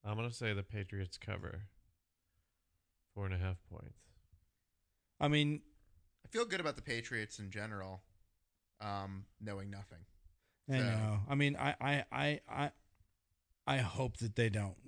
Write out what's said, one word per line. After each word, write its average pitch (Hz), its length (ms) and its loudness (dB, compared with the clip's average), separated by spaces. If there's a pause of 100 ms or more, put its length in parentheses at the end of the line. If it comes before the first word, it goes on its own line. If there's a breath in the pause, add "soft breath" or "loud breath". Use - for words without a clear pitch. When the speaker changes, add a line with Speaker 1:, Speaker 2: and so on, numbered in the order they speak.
Speaker 1:
I'm 107 140 0
gonna 117 160 0
say 117 220 0
the 98 80 0
Patriots 98 560 -4
cover 98 500 -6 (1500)
four 101 120 -2
and 95 80 0
a 90 40 2
half 92 200 0 (120)
points. - 300 -14 (1200)
Speaker 2:
I 147 80 4
mean, 147 340 4 (640)
Speaker 3:
I - 40 -20
feel 233 180 0
good 185 140 -2
about 156 160 0
the - 60 -12
Patriots 117 560 -4
in 101 120 -8
general, 98 520 -6 (760)
um, 98 460 -6 (140)
knowing 101 300 -6
nothing. 98 360 -12 (600)
Speaker 2:
I 135 100 4
Speaker 3:
So 123 40 6
Speaker 2:
know. 110 460 4
I 143 80 2
mean, 143 200 6
I, 135 240 0
I, 143 300 2
I, 147 380 0
I, 139 220 -2 (960)
I 135 120 4
hope 123 400 2
that 113 160 -2
they 117 140 6
don't. 101 280 0 (120)